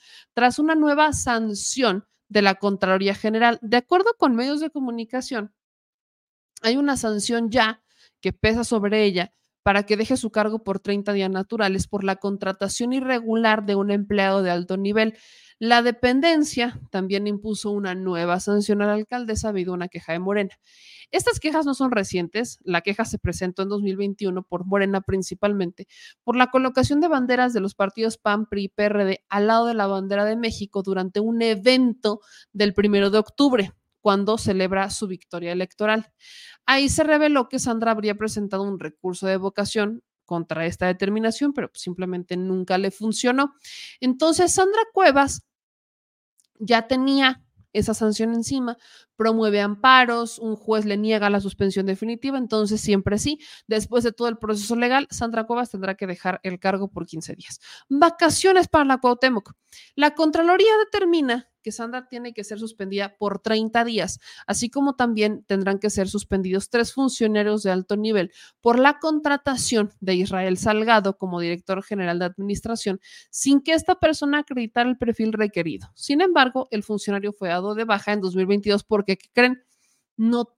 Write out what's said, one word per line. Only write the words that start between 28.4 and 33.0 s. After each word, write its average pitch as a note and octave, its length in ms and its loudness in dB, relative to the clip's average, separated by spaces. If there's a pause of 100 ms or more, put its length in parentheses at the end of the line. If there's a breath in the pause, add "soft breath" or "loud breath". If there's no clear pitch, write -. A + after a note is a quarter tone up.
pri G3+ 160 -4
y F#3+ 60 -6
P G#3 160 -2
R G#3 200 2
D F#3+ 240 -4
al G3+ 160 0
lado A3+ 220 4
de A#3 80 -2
la G#3 100 0
bandera G3 400 -2
de A3 100 0
México A3+ 460 -6
durante F#3+ 380 -4
un A3+ 240 0
evento A3 760 2 (320 soft breath)
del G#3 200 2
primero G3+ 380 4